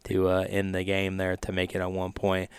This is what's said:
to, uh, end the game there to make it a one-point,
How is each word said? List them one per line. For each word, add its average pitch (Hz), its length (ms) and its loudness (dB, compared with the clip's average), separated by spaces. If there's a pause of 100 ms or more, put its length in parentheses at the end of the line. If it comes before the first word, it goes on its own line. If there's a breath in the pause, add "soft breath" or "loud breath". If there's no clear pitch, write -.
to, 95 260 2
uh, 92 200 4
end 98 260 0
the 92 80 -2
game 95 340 0
there 92 200 0
to - 140 -4
make 92 220 0
it 92 60 -2
a 92 100 -2
one-point, 92 680 0